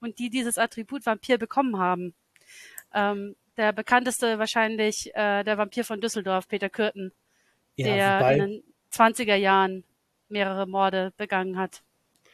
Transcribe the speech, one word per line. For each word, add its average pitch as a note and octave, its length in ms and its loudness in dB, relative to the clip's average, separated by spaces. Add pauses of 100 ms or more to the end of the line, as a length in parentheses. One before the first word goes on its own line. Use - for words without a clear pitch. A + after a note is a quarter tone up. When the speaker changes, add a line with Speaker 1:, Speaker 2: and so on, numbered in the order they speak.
Speaker 1:
und A#3 180 -10
die A#3+ 100 -4
dieses A#3+ 300 -2
Attribut A#3 480 -4
Vampir A#3 320 0
bekommen A3+ 400 -2
haben. F3+ 360 -2 (800)
Ähm, G3+ 440 -2 (200)
der G#3+ 160 2
bekannteste A#3 680 0
wahrscheinlich, A3 720 0
äh, G3+ 300 0
der G#3 120 -2
Vampir G#3+ 280 -2
von G#3+ 160 -8
Düsseldorf, F#3+ 480 -2
Peter G3 200 -2
Kürten, G3+ 440 -4 (640)
Speaker 2:
Ja, A#2 180 0
Speaker 1:
der G2 220 4
Speaker 2:
wobei B2+ 180 4
Speaker 1:
in D3 60 4
den G3+ 240 -4 (260)
zwanziger A3+ 460 4
Jahren F#3+ 480 2 (440)
mehrere G3 380 -2
Morde F#3+ 500 0
begangen F#3+ 420 -4
hat. - 260 -6 (500)